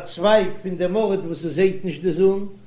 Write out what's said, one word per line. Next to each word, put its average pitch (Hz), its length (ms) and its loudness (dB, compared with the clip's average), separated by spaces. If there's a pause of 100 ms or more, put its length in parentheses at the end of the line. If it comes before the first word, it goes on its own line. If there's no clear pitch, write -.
צווייג 208 420 2 (140)
פון 180 140 -6
דעם 180 200 0
ארט, 202 220 0
וואו 165 140 -6
עס 151 60 -6
זעט 175 460 0
נישט 156 180 -6
די 180 100 0
זון, 196 360 2 (180)